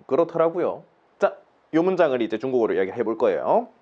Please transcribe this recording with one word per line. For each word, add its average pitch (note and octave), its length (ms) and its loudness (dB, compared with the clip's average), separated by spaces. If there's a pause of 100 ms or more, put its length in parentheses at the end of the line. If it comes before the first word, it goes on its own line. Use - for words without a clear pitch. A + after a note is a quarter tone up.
그렇더라고요. E3 760 0 (340)
자, - 180 0 (380)
요 D#3+ 80 4
문장을 E3+ 400 2
이제 A2 160 -2
중국어로 A#2+ 360 0
이야기해 F#2+ 300 -2
볼 A2 140 -4
거예요. A#2+ 500 0 (140)